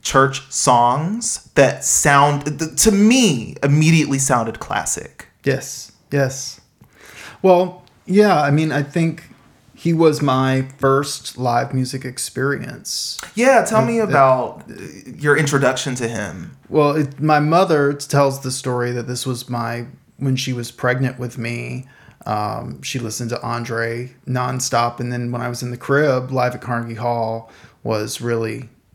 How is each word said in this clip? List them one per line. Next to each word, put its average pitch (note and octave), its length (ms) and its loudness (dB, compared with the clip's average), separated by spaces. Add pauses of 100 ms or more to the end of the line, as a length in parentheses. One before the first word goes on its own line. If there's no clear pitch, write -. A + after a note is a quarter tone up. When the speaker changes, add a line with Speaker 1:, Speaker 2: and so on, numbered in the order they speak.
Speaker 1:
church - 480 2
songs C#3+ 1000 0
that C#3 320 2
sound, C#3+ 720 4
th-, D#3+ 180 -8
to - 160 4
me, G3+ 720 4
immediately D3+ 560 4
sounded A#2 420 0
classic. - 680 -6 (160)
Speaker 2:
Yes, - 480 -4 (200)
yes. C3+ 480 -4 (840)
Well, F3+ 400 4 (240)
yeah, F#3+ 340 6
I C#3+ 80 2
mean, D#3 220 2
I C#3+ 100 0
think E3 440 -2 (500)
he E3+ 180 0
was D#3+ 260 4
my C3 440 2 (160)
first C#3 580 0
live B2 380 0
music C3 280 -4
experience. - 1160 -6 (160)
Speaker 1:
Yeah, B3 280 4
tell A3 200 2
Speaker 2:
Uh, - 20 2
Speaker 1:
me A#3 140 0
Speaker 2:
uh, A3 80 2
Speaker 1:
about, C3 640 4
uh, - 20 -14 (460)
your D3 180 2
introduction C3+ 580 0
to B2 120 -4
him. F#2+ 500 -8 (100)
Speaker 2:
Well, D3 280 2
it, C#3 260 -2
my D3+ 180 2
mother D3+ 540 2
tells C#3 480 0
the C3 100 -6
story B2 420 -4
that A#2+ 140 -6
this B2 200 -6
was B2 240 -6
my, A#2+ 340 -6 (320)
when C3+ 180 0
she C3 160 -4
was A#2+ 200 -6
pregnant B2+ 480 -2
with B2 180 -8
me, A#2+ 500 -8 (380)
um, G#2+ 560 -4
she - 160 -8
listened A#2 340 -6
to A#2+ 120 -6
Andre A#2 680 -6 (160)
nonstop. B2+ 720 -2
And A#2+ 140 -4
then A#2+ 180 -4
when A#2+ 120 -6
I A#2+ 60 -6
was A#2+ 120 -8
in B2+ 80 -6
the B2 80 -8
crib, C3 540 0
Live B2 240 0
at G#2 60 -12
Carnegie A#2 340 -6
Hall A2+ 560 -4 (320)
was G#2+ 360 -4
really A#2 500 -4 (260)